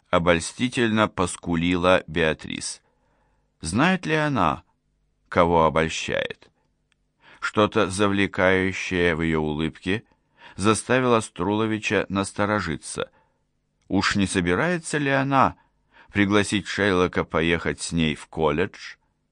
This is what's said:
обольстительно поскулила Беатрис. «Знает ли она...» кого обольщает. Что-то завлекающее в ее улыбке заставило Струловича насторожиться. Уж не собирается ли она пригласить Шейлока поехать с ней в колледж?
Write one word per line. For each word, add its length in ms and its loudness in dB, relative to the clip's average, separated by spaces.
обольстительно 960 0
поскулила 1000 0
Беатрис. 760 -4
«Знает 440 0
ли 80 -2
она...» 500 0
кого 360 4
обольщает. 840 -2
Что-то 500 2
завлекающее 1300 0
в 60 -4
ее 180 0
улыбке 640 -4
заставило 640 2
Струловича 880 -2
насторожиться. 1000 -4
Уж 300 0
не 100 2
собирается 720 -2
ли 120 -2
она 460 2
пригласить 560 2
Шейлока 560 0
поехать 580 0
с 120 -8
ней 220 0
в 120 -16
колледж? 720 -2